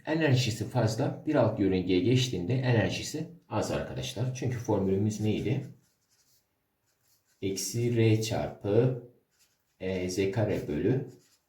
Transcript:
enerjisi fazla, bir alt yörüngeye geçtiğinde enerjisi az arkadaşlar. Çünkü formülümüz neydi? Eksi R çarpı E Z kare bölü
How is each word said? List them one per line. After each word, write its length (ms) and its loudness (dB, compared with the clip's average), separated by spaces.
enerjisi 640 0
fazla, 580 0
bir 80 2
alt 240 4
yörüngeye 400 2
geçtiğinde 540 0
enerjisi 760 0
az 220 -2
arkadaşlar. 640 -4
Çünkü 220 -4
formülümüz 640 0
neydi? 480 0
Eksi 540 -2
R 260 6
çarpı 800 0
E 300 -4
Z 220 0
kare 360 0
bölü 440 0